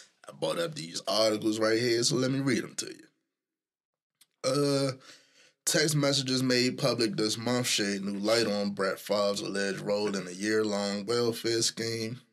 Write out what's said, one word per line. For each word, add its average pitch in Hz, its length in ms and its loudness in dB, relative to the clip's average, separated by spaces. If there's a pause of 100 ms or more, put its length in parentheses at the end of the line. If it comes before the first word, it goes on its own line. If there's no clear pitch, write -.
(280)
I - 60 -18
brought 78 260 -2
up 80 160 -4
these 82 320 -10
articles 107 500 2
right 110 220 2
here, 120 240 2
so 139 140 2
let 127 140 0
me 135 80 0
read 135 240 0
'em - 120 -14
to - 120 -8
you. - 140 -16 (1400)
Uh, 139 480 2 (720)
text 151 300 2
messages 135 480 2
made 127 340 4
public 117 380 2
this 107 220 0
month 123 300 0
shed 101 360 0
new 101 160 -4
light 110 260 2
on 101 260 -2
Brett 98 280 -2
Favre's 101 400 0
alleged 95 400 -4
role 101 360 -2
in 90 120 -4
a 87 40 -10
year-long 101 720 0
welfare 117 560 0
scheme. 113 600 -4 (120)